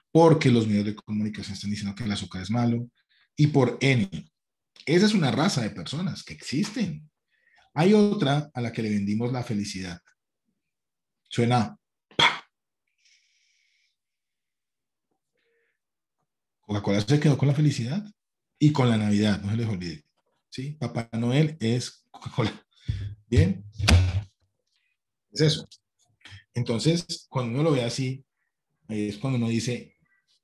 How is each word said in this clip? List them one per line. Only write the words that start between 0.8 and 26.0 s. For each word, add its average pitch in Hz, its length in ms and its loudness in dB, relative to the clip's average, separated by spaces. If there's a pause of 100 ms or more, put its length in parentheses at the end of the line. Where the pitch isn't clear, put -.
de 104 80 -6
comunicación 104 640 -6
están 101 160 -8
diciendo 104 240 -6
que - 80 -10
el 104 80 -4
azúcar 92 320 -8
es 95 80 -6
malo, 120 360 -2 (480)
y 151 120 4
por 139 340 2
N. 127 260 2 (800)
Esa 175 220 4
es 214 80 2
una 147 160 2
raza 139 320 0
de 101 80 -4
personas 147 520 -8
que - 120 -16
existen. 160 760 -6 (640)
Hay 180 220 4
otra 151 580 2
a 123 80 -6
la 113 100 -4
que 117 120 -4
le 107 80 -2
vendimos 104 420 -2
la 127 80 -4
felicidad. 95 580 -6 (1300)
Suena, 117 480 0 (400)
¡pa! - 320 2 (4000)
Coca-Cola 104 400 -2
se 147 180 2
quedó 151 160 4
con 131 120 0
la 143 80 2
felicidad 147 500 -2 (540)
y 147 120 6
con 131 180 2
la 113 80 2
Navidad, 104 440 2
no 98 80 -6
se 110 80 -2
les 117 100 -2
olvide. 90 380 -8 (440)
¿Sí? 139 240 -10
Papá 117 440 -8
Noel 139 420 0
es 117 520 -4
Coca-Cola. - 520 -6 (640)
¿Bien? 160 380 2 (1600)
Es - 120 -4
eso. 151 260 2 (880)